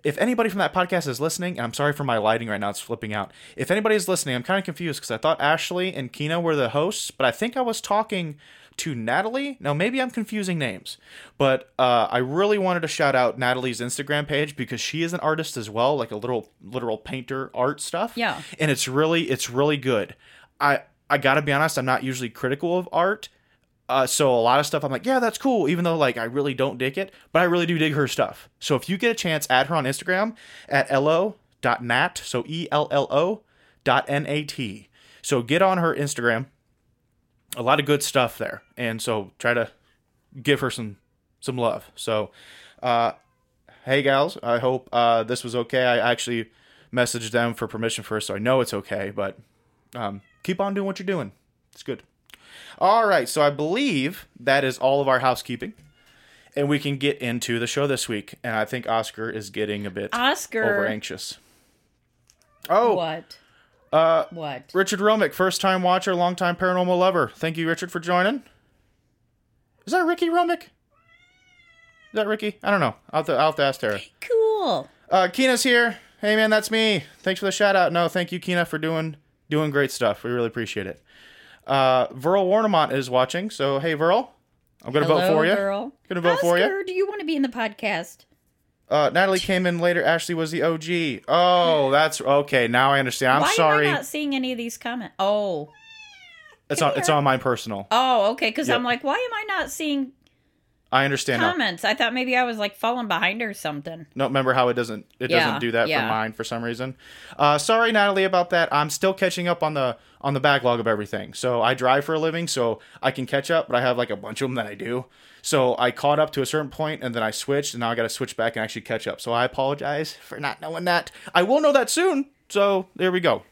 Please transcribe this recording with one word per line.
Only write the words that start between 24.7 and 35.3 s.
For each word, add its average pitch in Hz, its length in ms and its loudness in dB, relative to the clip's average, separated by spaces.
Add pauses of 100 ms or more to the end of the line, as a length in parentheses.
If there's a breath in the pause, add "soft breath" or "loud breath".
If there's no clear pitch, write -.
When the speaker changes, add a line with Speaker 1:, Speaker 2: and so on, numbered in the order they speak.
Speaker 1:
I'm 135 80 -4
like, 151 140 -6
"Yeah, 262 120 2
that's 233 200 0
cool," 226 280 2
even 170 160 0
though, 170 140 0
like, 127 220 2
I 113 60 -4
really 139 280 -2
don't 131 240 -2
dig 135 220 -4
it, 190 120 -6 (220 soft breath)
but 160 80 4
I 180 60 4
really 175 180 2
do 170 140 0
dig 151 160 2
her 143 120 2
stuff. - 440 -4 (100)
So 143 160 0
if - 140 -4
you 190 80 -2
get 233 120 0
a - 40 -2
chance, 156 340 -2
add 135 200 4
her 170 60 -2
on 147 120 0
Instagram 185 500 -2 (320 loud breath)
at 135 220 2
L 139 180 2
O 185 280 2 (260)
dot 120 200 0
Nat, 123 400 0
so 123 240 -4
E 160 240 -8
L 147 200 2
L 143 200 2
O 175 300 0 (440 soft breath)
dot 127 220 4
N 143 200 -2
A 151 180 -4
T. 110 460 -10 (320 soft breath)
So 131 200 0